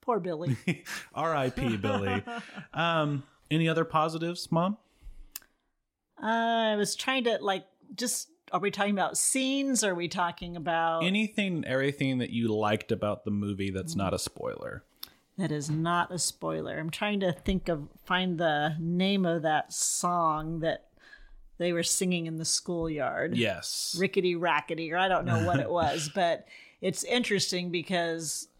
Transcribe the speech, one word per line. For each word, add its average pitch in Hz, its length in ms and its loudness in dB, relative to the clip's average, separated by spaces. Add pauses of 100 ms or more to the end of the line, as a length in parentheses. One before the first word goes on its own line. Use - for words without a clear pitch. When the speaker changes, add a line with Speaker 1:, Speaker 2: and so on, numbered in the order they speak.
Speaker 1:
Poor 233 180 2
Billy. 165 360 0 (100)
Speaker 2:
<laughs> - 200 -2 (300)
R 160 200 2
I 131 140 2
P 120 280 0
Billy. 101 460 0 (260)
Speaker 1:
<laughs> - 240 -16
Speaker 2:
Um, 151 500 0 (280)
any 165 160 4
other 160 180 2
positives, 160 680 -2
Mom? 180 260 2 (1400)
Speaker 1:
Uh, - 40 -4
I 226 500 2
was 208 200 0
trying 269 300 0
to, 226 160 2
like, 190 240 -2 (300)
just, - 340 -4 (220)
are 185 80 0
we 196 120 0
talking 202 220 2
about 185 240 0
scenes? 269 680 2
Are 190 120 2
we 170 120 -2
talking 175 480 -4
about 165 480 0
Speaker 2:
Anything, 196 640 0
everything 135 540 2
that 120 100 0
you 117 240 2
liked 107 380 2
about 104 340 0
the 107 60 0
movie 101 400 0
that's 90 220 -4
Speaker 1:
Mm. 85 40 -2
Speaker 2:
not 95 160 2
a 90 60 0
spoiler. - 640 -6 (540)
Speaker 1:
That 175 140 0
is 151 180 -4
not 165 420 2
a 175 80 -4
spoiler. 156 580 -2
I'm 160 120 -4
trying 208 320 0
to 180 100 2
think 190 380 -2
of, 151 180 -2 (160)
find 185 340 2
the 156 420 2
name 185 460 2
of 170 180 2
that 151 300 2
song 165 840 0
that 156 300 -2 (680)
they 175 160 0
were 170 100 0
singing 180 420 0
in 160 120 -6
the 160 80 -4
schoolyard. 156 920 -2
Speaker 2:
Yes. - 600 -2
Speaker 1:
Rickety 180 380 0
Rackety, 165 560 -2
or 170 60 -2
I 190 100 2
don't 170 180 2
know 113 200 2
what - 140 2
it - 100 -2
Speaker 2:
<laughs> 175 120 2
Speaker 1:
was, 151 320 0
but 170 340 0 (340)
it's 185 240 -2
interesting 190 680 0
because 165 760 -2 (100)